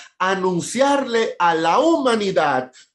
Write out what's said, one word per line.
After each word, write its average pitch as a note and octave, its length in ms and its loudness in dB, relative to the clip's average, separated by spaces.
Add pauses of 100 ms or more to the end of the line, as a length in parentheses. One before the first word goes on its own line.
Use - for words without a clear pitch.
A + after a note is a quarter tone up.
(180)
anunciarle A3 1200 -2
a F3 160 2
la E3 260 2
humanidad G#3 920 0 (240)